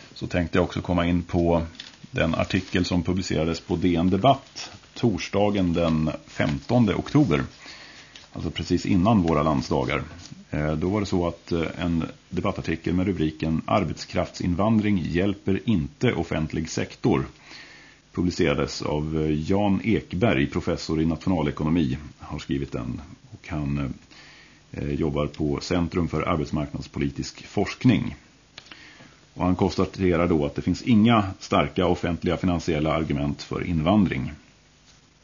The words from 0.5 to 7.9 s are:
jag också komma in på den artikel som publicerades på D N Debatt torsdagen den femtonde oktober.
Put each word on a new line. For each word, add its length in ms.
jag 80
också 160
komma 260
in 160
på 380
den 240
artikel 500
som 180
publicerades 560
på 160
D 200
N 140
Debatt 600
torsdagen 800
den 360
femtonde 680
oktober. 480